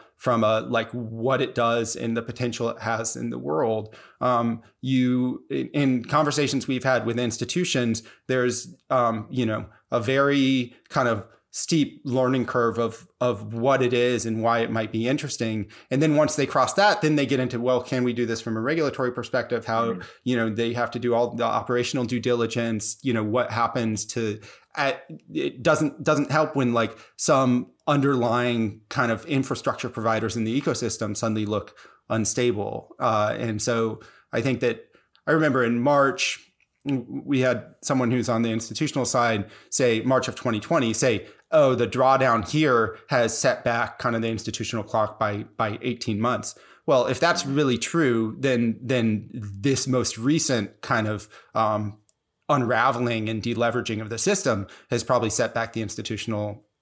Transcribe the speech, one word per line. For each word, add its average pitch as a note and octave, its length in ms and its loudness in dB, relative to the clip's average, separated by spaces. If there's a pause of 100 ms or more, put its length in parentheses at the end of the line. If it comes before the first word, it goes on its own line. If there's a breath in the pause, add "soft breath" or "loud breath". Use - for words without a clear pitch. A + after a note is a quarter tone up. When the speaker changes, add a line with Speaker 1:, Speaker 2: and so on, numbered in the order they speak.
(160 loud breath)
Speaker 1:
from A#2 280 0
a, A2 180 2
like, A2+ 300 -2
what A#2+ 500 -2
it - 140 -4
does A#2 400 0
and A2+ 200 -4
the A#2 60 -2
potential A#2 480 -4
it - 100 -8
has A2+ 360 -4
in A#2+ 160 -6
the B2 80 -8
world. B2 560 -2 (260 loud breath)
Um, A#2+ 400 0 (200 soft breath)
you, B2+ 680 0
in, C3+ 200 -4
in C3 360 0
conversations C#3 640 0
we've B2+ 160 -2
had B2 220 2
with A#2 120 -2
institutions, A#2+ 880 -2 (240 loud breath)
there's, B2 480 0 (160)
um, A#2 400 0
you B2 140 0
know, A2 200 -2 (260 soft breath)
a A#2+ 80 2
very C3+ 760 2 (140)
kind C3 180 2
of G#2+ 200 -2 (220 soft breath)
steep - 540 0
learning B2+ 420 2
curve A#2 320 0
of, A2+ 300 -2 (140)
of A2 320 -2
what B2+ 280 2
it B2 120 2
is A#2+ 320 2
and A2 180 -2
why A#2 160 4
it A#2 100 0
might A2+ 220 -2
be A2+ 160 -2
interesting. A2+ 580 -2 (240 loud breath)
And C3+ 120 2
then D#3 140 4
once D3 200 4
they C#3 100 0
cross C3 280 2
that, G3 280 4
then D3+ 140 2
they C#3 100 2
get B2+ 140 0
into, B2 220 -2
"Well, B2 200 2
can B2+ 220 -2
we B2 80 0
do A#2 140 -2
this A2+ 160 -4
from A2 160 -4
a A2 40 -4
regulatory C3+ 520 -2
perspective?" A#2 520 -4
How, A2+ 280 0
Speaker 2:
Mm-hmm. F3 80 -8 (240 loud breath)
Speaker 1:
you B2 100 0
know, A2+ 140 0
they A#2 240 -2
have A#2 180 -2
to A#2+ 80 -6
do A#2+ 140 0
all A#2+ 200 2
the A2+ 120 -2
operational A#2+ 580 -2
due A#2 160 -2
diligence, A#2 840 -2
you B2+ 100 0
know, A2 100 0
what A2+ 280 0
happens A2+ 560 0
to, G#2+ 340 -4 (340 loud breath)
at, C#3 300 -2 (280)
it C#3 300 -4
doesn't, D#3 400 2
doesn't D3+ 260 2
help D3+ 280 0
when, B2 160 2
like, A#2 240 0 (180 loud breath)
some B2+ 560 2 (160)
underlying B2 1000 2
kind A#2+ 220 0
of A2 140 -4
infrastructure C3+ 640 -2
providers A2 480 -2
in A2+ 80 -2
the A#2 160 -2
ecosystem A2+ 560 -2
suddenly A2 300 -2
look G#2 320 -4 (320 loud breath)
unstable. A2 880 -2
Uh, A2 400 2
and A2 220 -4
so A2+ 400 -2 (320 loud breath)
I A#2+ 80 0
think C3 180 0
that A#2 300 -2 (380 soft breath)
I C#3+ 40 2
remember D3 320 2
in A#2 160 0
March, C3+ 600 2 (460)
w-, C3+ 380 -4
we C3+ 180 2
had B2 400 0
someone B2+ 300 0
who's B2 160 0
on A#2 140 2
the A#2 100 0
institutional A#2+ 540 -4
side A2+ 400 0 (240 loud breath)
say, A#2 320 2
March B2+ 260 2
of A#2+ 80 -6
twenty A2+ 240 -2
twenty, A#2+ 340 0
say, A2+ 340 0 (240 loud breath)
"Oh, C#3 240 6
the A#2 120 2
drawdown B2+ 600 4
here C3 480 2 (120)
has A#2+ 280 2
set - 260 2
back A#2 360 -2
kind A#2 160 -2
of A2+ 80 -2
the A2+ 60 -2
institutional A2 540 -6
clock G#2+ 360 -2
by, G#2 240 -2 (120)
by G#2+ 280 -2
eighteen A#2 360 -4
months." A2+ 380 -2 (300 loud breath)
Well, C3 180 4
if B2+ 140 -2
that's E3+ 260 2
really C3+ 320 2
true, A#2+ 640 0
then, A#2+ 420 2
then A2+ 500 0
this A#2 560 -2
most B2 300 0
recent B2+ 640 0
kind A2 260 0
of, G#2+ 220 -6 (240 loud breath)
um, G#2+ 460 -2 (500)
unraveling A#2+ 800 2
and A2 140 -4
deleveraging A#2 580 -2
of G#2+ 80 -10
the A2+ 80 -6
system C3 500 0 (220 loud breath)
has A#2 140 0
probably A2+ 260 2
set A2+ 240 0
back A2+ 200 -4
the A2+ 80 -4
institutional, G#2 880 -6 (140)